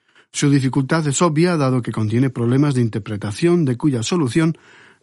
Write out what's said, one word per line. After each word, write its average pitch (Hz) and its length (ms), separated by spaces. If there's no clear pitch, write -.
Su 147 160
dificultad 139 580
es 139 140
obvia, 170 360
dado 131 240
que 113 120
contiene 113 380
problemas 131 420
de 127 80
interpretación 110 840
de 127 120
cuya 127 260
solución 160 540